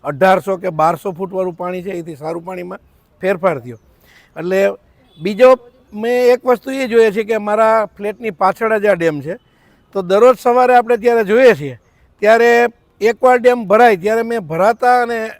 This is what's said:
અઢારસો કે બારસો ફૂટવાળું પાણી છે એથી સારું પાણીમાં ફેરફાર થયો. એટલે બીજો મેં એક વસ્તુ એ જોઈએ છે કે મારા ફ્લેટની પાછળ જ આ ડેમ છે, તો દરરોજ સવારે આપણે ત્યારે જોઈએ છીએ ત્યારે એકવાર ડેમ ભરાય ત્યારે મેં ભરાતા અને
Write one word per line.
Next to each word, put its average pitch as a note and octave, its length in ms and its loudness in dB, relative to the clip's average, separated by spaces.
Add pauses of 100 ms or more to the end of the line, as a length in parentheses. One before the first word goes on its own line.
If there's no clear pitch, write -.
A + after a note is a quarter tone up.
અઢારસો F#3 540 0
કે F#3 120 -6
બારસો D#3+ 420 -2
ફૂટવાળું F#3 420 -8
પાણી F3+ 300 -10
છે G3 60 -10
એથી E3+ 260 -12
સારું E3 300 -10
પાણીમાં F3+ 340 -14 (420)
ફેરફાર F3+ 380 -2
થયો. A#2 180 -16 (600)
એટલે F#3+ 340 0 (500)
બીજો A#3 360 4 (360)
મેં A#3+ 320 -2
એક B3 200 2
વસ્તુ C4 260 -2
એ C4+ 160 -4
જોઈએ A3+ 240 2
છે G#3+ 120 -6
કે A3 140 -4
મારા G#3+ 480 0
ફ્લેટની G#3 440 -10
પાછળ A3 500 -2
જ G3+ 60 -4
આ G3+ 80 2
ડેમ E3 280 -2
છે, D#3+ 140 -12 (580)
તો G3 80 -4
દરરોજ G#3 360 4
સવારે B3 380 2
આપણે A#3+ 220 2
ત્યારે A#3 260 0
જોઈએ A3+ 300 4
છીએ C3+ 260 -8 (400)
ત્યારે A#3 480 4 (340)
એકવાર B3 360 2
ડેમ B3 280 0
ભરાય A3 300 4
ત્યારે G#3+ 260 -2
મેં A#3 180 -6
ભરાતા A3 640 0
અને A3+ 280 -6 (100)